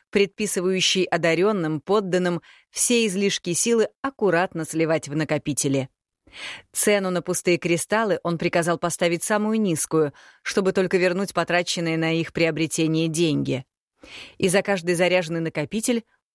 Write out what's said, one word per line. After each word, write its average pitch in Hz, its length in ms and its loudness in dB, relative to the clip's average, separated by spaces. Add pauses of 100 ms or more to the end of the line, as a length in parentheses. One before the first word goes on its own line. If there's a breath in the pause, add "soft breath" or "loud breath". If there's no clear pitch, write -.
предписывающий 190 920 0
одаренным 165 760 2
подданным 180 640 0 (300 soft breath)
все 233 340 2
излишки 190 480 0
силы 226 360 2 (120)
аккуратно 180 640 0
сливать 160 420 0
в 143 80 -6
накопители. 139 720 -2 (840 loud breath)
Цену 196 400 2
на 170 100 -2
пустые 175 380 0
кристаллы 185 640 0
он 170 160 -2
приказал 170 400 0
поставить 170 420 -2
самую 214 400 0
низкую, 160 520 0 (280 loud breath)
чтобы 190 300 0
только 185 260 0
вернуть 180 380 0
потраченные 170 640 0
на 160 200 0
их 160 140 -4
приобретение 160 720 0
деньги. 139 580 -2 (720 loud breath)
И 190 100 2
за 185 140 2
каждый 180 320 -2
заряженный 175 460 2
накопитель 202 640 -2 (300)